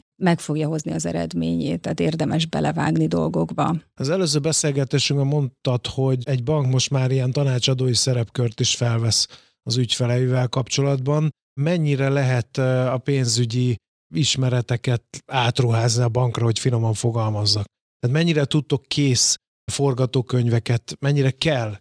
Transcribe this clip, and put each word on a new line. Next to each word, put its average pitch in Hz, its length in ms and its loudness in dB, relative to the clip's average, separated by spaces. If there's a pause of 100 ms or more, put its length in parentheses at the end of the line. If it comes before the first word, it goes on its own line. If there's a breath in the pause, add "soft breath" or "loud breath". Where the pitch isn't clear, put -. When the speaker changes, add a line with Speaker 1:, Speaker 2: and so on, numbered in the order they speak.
(220)
Speaker 1:
meg 170 180 4
fogja 151 280 -2
hozni 160 240 -4
az 160 140 -4
eredményét, 165 760 -2
tehát - 200 -4
érdemes 160 460 0
belevágni 156 600 0
dolgokba. 160 720 -2 (240)
Speaker 2:
Az 135 80 -2
előző 160 300 0
beszélgetésünkben 139 920 0
mondtad, 135 580 -2
hogy 131 380 -2
egy 131 180 -2
bank 139 300 0
most 131 180 0
már 131 200 0
ilyen 131 220 0
tanácsadói 131 640 0
szerepkört 120 640 0
is 123 140 0
felvesz 117 520 0 (360 loud breath)
az 123 140 -4
ügyfeleivel 123 720 0
kapcsolatban. 139 800 0 (300)
Mennyire 147 480 2
lehet, 131 500 0
ö, 127 280 2
a 127 120 0
pénzügyi 123 800 0 (380)
ismereteket 127 920 0 (220)
átruházni 117 760 2
a 120 60 2
bankra, 117 360 0
hogy 113 140 0
finoman 113 360 0
fogalmazzak? 104 680 -2 (340)
Tehát 123 180 0
mennyire 160 280 2
tudtok 139 440 -2
kész 135 460 2 (380)
forgatókönyveket, 123 1300 0
mennyire 139 300 2
kell 123 500 0